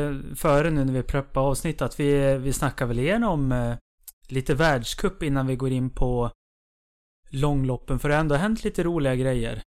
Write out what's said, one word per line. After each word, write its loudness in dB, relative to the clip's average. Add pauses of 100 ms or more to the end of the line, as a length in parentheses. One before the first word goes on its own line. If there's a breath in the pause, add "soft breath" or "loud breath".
(360)
före 4
nu 2
när 0
vi 0
preppade -2
avsnitt, -2
att -4
vi, 4
vi -2
snackar -2
väl -2
igenom, 0
eh, -2 (520)
lite 0
världscup 0
innan 0
vi -2
går -2
in -2
på 0 (1000)
långloppen, 0
för -2
det 4
har 4
ändå 2
hänt 0
lite -2
roliga 0
grejer. -2